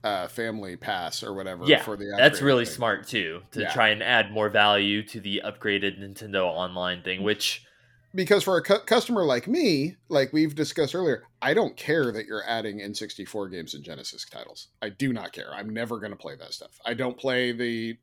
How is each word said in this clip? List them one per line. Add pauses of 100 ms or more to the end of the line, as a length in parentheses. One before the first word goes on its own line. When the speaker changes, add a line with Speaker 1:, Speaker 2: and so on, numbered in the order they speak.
Speaker 1:
uh,
family
pass
or
whatever
Speaker 2:
Yeah,
Speaker 1:
for
the (100)
Speaker 2:
that's
Speaker 1:
upgrade
Speaker 2:
really
Speaker 1:
thing.
Speaker 2:
smart,
too,
to
Speaker 1:
Yeah.
Speaker 2:
try
and
add
more
value
to
the
upgraded
Nintendo
Online
thing,
which (520)
Speaker 1:
Because
for
a
cu-,
customer
like
me, (120)
like
we've
discussed
earlier, (180)
I
don't
care
that
you're
adding
N
sixty-four
games
and
Genesis
titles. (120)
I
do
not
care.
I'm
never
gonna
play
that
stuff.
I
don't
play
the